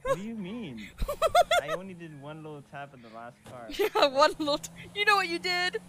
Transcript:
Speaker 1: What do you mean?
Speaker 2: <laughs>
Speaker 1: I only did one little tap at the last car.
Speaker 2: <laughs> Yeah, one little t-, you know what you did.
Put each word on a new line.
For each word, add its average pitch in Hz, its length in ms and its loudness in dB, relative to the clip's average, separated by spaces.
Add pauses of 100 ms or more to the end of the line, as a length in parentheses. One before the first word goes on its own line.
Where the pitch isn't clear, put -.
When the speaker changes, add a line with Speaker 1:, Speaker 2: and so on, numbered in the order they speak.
Speaker 1:
What - 140 2
do 180 40 -8
you 226 140 -8
mean? 185 520 -8 (360)
Speaker 2:
<laughs> 659 400 4
Speaker 1:
I 587 60 -8
only 196 240 -6
did 165 280 -14
one 151 220 -12
little 151 260 -12
tap 143 240 -12
at 127 80 -20
the 113 140 -18
last 117 300 -14
car. 120 240 -14
Speaker 2:
<laughs> - 0 -
Yeah, 403 380 2
one 277 300 6
little 294 220 0
t-, - 100 -14 (240)
you 415 120 0
know 415 100 8
what 381 140 2
you 339 100 -2
did. 359 380 0 (120)